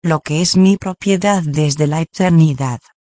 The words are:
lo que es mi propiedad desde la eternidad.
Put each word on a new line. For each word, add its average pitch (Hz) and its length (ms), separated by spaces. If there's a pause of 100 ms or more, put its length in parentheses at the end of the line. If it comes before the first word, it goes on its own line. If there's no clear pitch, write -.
lo 160 200
que 151 200
es 180 140
mi 190 220
propiedad 196 640
desde 147 440
la 151 140
eternidad. 156 760 (400)